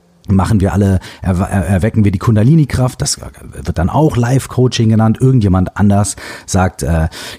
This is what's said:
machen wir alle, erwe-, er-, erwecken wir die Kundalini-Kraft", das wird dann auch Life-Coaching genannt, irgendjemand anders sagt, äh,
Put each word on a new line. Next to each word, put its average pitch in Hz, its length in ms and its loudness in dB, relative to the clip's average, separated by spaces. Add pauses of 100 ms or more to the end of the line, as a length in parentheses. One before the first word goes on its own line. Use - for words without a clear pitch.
(280)
machen 95 320 2
wir 92 120 0
alle, 95 280 2 (220)
erwe-, 92 280 -2
er-, 98 160 -2
erwecken 101 380 0
wir 101 80 2
die 95 80 -2
Kundalini-Kraft", 123 800 2
das - 180 -4
wird - 580 -12
dann 85 120 0
auch 147 260 2
Life-Coaching 120 720 0
genannt, 110 300 2
irgendjemand 104 580 2
anders 101 380 2 (300)
sagt, 92 380 -2
äh, 80 240 0 (320)